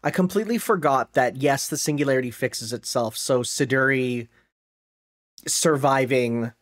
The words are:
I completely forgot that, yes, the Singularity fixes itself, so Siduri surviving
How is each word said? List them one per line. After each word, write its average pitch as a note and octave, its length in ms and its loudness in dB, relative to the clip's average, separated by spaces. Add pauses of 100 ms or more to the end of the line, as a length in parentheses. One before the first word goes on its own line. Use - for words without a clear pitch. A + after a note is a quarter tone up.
I D3+ 60 0
completely G3+ 480 0
forgot D3 560 0
that, B2+ 220 2
yes, C3+ 320 0
the D3+ 100 -4
Singularity C3+ 540 0
fixes A#2 420 -6
itself, A#2 420 -4
so B2+ 280 0
Siduri C3 880 0 (1160)
surviving C3 1160 2